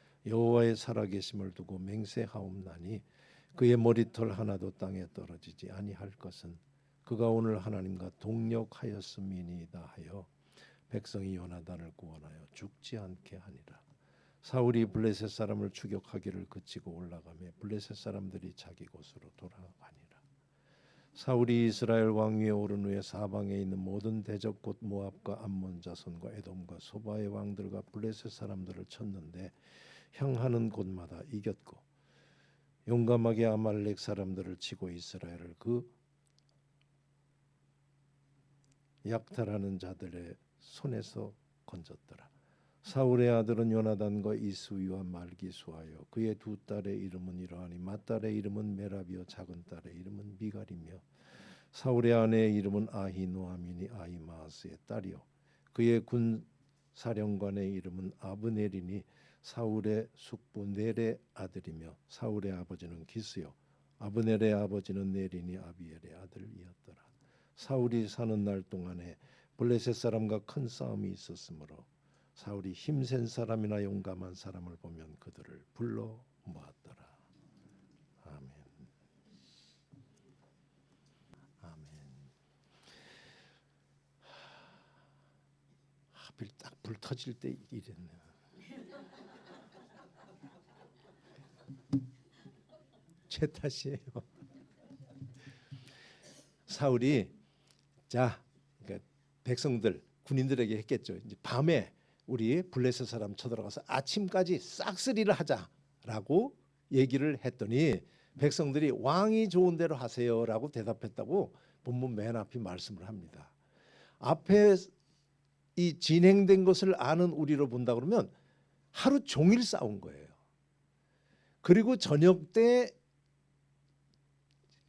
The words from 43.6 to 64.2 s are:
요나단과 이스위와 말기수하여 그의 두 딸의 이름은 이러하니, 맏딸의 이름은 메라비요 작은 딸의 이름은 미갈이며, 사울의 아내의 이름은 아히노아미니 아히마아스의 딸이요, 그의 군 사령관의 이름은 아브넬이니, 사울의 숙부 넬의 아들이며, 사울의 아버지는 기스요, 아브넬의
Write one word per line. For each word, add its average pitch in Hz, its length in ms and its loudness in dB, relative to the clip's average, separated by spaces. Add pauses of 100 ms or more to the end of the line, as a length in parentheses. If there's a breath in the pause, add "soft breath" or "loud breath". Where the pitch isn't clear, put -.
요나단과 107 640 2
이스위와 95 680 -4
말기수하여 87 1040 -12
그의 110 280 -2
두 107 280 -10
딸의 101 360 -6
이름은 92 380 -10
이러하니, 90 400 -12
맏딸의 107 580 -4
이름은 104 400 -4
메라비요 95 500 -8
작은 87 420 -14
딸의 87 260 -16
이름은 101 440 -14
미갈이며, 98 600 -10 (720 soft breath)
사울의 120 440 4
아내의 110 400 6
이름은 104 360 2
아히노아미니 90 1000 -6
아히마아스의 85 960 -14
딸이요, 95 340 -8 (540)
그의 117 260 6
군 117 460 0 (480)
사령관의 101 800 -2
이름은 92 460 -8
아브넬이니, 101 840 -4 (380 soft breath)
사울의 107 720 -2
숙부 - 500 -12
넬의 107 540 -2 (160)
아들이며, 82 600 -12 (140)
사울의 104 440 -4
아버지는 87 520 -12
기스요, 95 480 -12 (460)
아브넬의 107 560 2